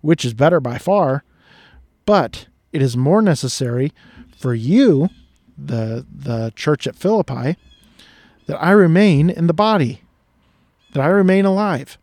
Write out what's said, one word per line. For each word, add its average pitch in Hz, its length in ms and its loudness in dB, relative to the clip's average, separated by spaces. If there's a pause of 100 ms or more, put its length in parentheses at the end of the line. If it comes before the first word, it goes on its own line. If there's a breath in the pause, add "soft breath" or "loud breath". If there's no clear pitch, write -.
which 156 240 0
is 120 100 -6
better 151 260 2
by 120 180 -8
far, 170 440 0 (840 soft breath)
but 180 400 0 (260)
it 143 100 -2
is 123 140 -2
more 156 260 2
necessary 135 720 -2 (440 loud breath)
for 127 160 -4
you," 156 580 2 (460)
the, 120 560 -8
the 113 440 -8
church - 320 -2
at 113 80 -12
Philippi, 160 600 -4 (880 soft breath)
"that - 140 -8
I 175 120 2
remain 175 580 4
in 165 160 -2
the 165 80 0
body, 202 480 -2 (920)
that 139 100 -4
I 143 60 0
remain 190 360 2
alive." 190 580 -2